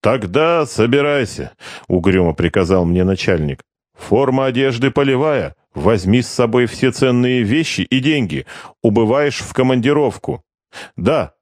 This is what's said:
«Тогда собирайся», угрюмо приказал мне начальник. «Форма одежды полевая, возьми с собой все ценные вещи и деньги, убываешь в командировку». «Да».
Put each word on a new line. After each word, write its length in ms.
«Тогда 640
собирайся», 840
угрюмо 460
приказал 520
мне 180
начальник. 580
«Форма 500
одежды 460
полевая, 640
возьми 480
с 60
собой 400
все 240
ценные 520
вещи 380
и 180
деньги, 460
убываешь 580
в 120
командировку». 880
«Да». 460